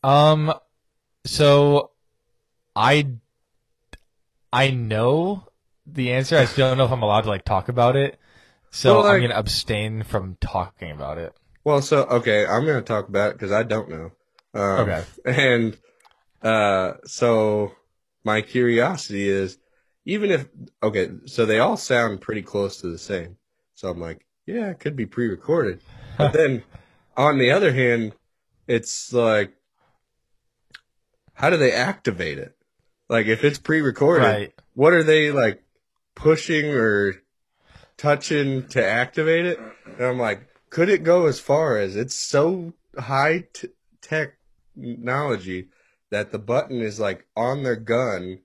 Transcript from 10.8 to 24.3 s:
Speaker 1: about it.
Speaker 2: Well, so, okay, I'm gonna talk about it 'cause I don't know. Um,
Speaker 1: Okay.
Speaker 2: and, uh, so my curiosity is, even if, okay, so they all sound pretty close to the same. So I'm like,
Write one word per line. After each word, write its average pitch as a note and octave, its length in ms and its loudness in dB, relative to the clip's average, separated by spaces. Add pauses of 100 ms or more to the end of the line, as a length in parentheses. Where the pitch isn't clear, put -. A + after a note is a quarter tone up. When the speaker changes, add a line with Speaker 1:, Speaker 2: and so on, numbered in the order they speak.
Speaker 1:
about D2 280 -10
it. E2 180 -12 (280)
Speaker 2:
Well, C#3+ 180 2
so, C#3 220 2
okay, A2+ 420 2
I'm A2+ 180 0
gonna D3 160 0
talk G#2 300 -6
about G2+ 220 0
it - 60 -16
'cause G2 140 -4
I A2 100 2
don't G#2+ 280 -4
know. D#2+ 220 -12 (420)
Um, G2+ 340 0
Speaker 1:
Okay. E2+ 160 -4 (220)
Speaker 2:
and, B2 520 0 (640)
uh, G#2 540 0 (100)
so G#2+ 680 0 (520)
my G#2+ 160 0
curiosity A#2+ 880 -2
is, G2 300 -2 (480)
even G#3 240 -2
if, C#3 180 -2 (340)
okay, G2+ 280 -2 (160)
so - 180 0
they G#2+ 140 2
all G3 180 2
sound A2+ 460 -2
pretty G#2+ 200 -8
close G2+ 380 -6
to F#2 100 -12
the E2 80 -10
same. F2+ 380 -8 (380)
So F#2 160 -10
I'm E2+ 100 -10
like, E2 240 -12 (220)